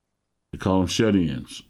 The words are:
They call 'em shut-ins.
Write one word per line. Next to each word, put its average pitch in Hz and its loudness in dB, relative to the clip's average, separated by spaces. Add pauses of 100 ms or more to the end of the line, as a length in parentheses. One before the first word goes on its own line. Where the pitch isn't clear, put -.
(520)
They - -12
call 95 2
'em 90 0
shut-ins. 90 0